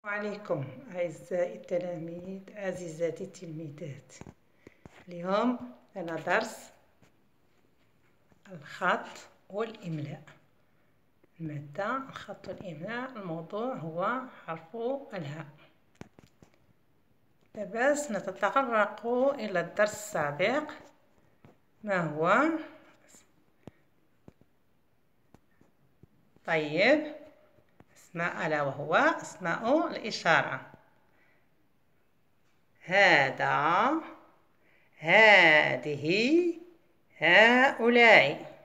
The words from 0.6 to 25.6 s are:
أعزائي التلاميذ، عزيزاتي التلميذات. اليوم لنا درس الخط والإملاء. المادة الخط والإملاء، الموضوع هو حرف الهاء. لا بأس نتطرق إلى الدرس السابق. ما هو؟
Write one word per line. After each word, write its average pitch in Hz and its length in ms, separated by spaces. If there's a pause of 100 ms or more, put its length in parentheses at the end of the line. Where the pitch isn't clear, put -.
أعزائي 175 640
التلاميذ، 175 840 (160)
عزيزاتي 175 680
التلميذات. 156 920 (920)
اليوم 196 680 (220)
لنا 165 200
درس - 560 (1800)
الخط - 760 (220)
والإملاء. 170 720 (1160)
المادة 160 560
الخط - 520
والإملاء، 202 640
الموضوع 196 640
هو 175 460 (260)
حرف - 300 (380)
الهاء. 156 320 (2000)
لا 214 100
بأس 247 460
نتطرق 208 960 (280)
إلى 202 260
الدرس 208 320
السابق. 185 800 (1120)
ما 190 160
هو؟ 170 480 (4000)